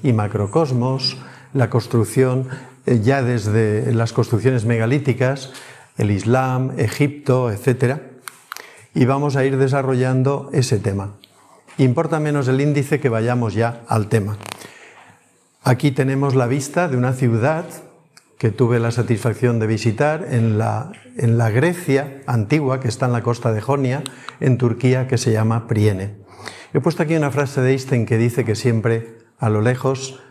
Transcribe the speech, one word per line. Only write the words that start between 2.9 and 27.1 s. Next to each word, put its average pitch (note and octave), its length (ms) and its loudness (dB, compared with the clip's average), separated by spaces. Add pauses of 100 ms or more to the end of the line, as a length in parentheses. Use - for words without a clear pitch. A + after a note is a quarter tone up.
ya C3+ 200 2
desde A2 720 0
las A2+ 200 0
construcciones A#2 520 0
megalíticas, B2 880 0 (420)
el A2 140 0
Islam, B2+ 680 0
Egipto, B2+ 760 0
etcétera. B2 500 0 (920)
Y C3+ 100 4
vamos C#3 300 2
a C3+ 100 2
ir C3+ 120 0
desarrollando C3 920 0
ese B2+ 280 0
tema. G2 340 -4 (640)
Importa D3 420 2
menos D3 280 0
el C3 120 2
índice C#3+ 400 0
que C#3 100 0
vayamos A2+ 440 0
ya A#2 340 -2
al G#2+ 200 0
tema. G#2 300 -2 (1300)
Aquí C3 280 2
tenemos C3+ 440 0
la B2+ 120 4
vista D3 420 -2
de B2+ 80 -2
una B2 160 0
ciudad C3 520 0 (760)
que A#2 100 2
tuve A#2+ 300 2
la A#2 120 0
satisfacción A#2 680 0
de G#2+ 80 0
visitar A#2+ 640 0
en A2+ 260 2
la, A2 340 -2 (240)
en A#2 220 2
la A2+ 140 2
Grecia C#3 760 0
antigua, C3 540 0
que C3 80 -4
está B2 180 -2
en B2 80 2
la A#2 80 -2
costa A#2 320 -2
de G#2+ 80 -4
Jonia, C#3 420 -2 (360)
en C3 180 4
Turquía, B2+ 500 2
que B2+ 100 0
se A#2 140 0
llama A2 360 0
Priene. G#2 600 0 (440)
He D3+ 80 0
puesto E3 220 0
aquí D#3+ 140 0